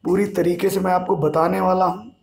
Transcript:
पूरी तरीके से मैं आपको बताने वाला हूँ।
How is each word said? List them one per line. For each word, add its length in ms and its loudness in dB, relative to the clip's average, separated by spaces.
पूरी 220 0
तरीके 440 0
से 100 -2
मैं 120 0
आपको 260 0
बताने 440 0
वाला 240 2
हूँ। 260 -6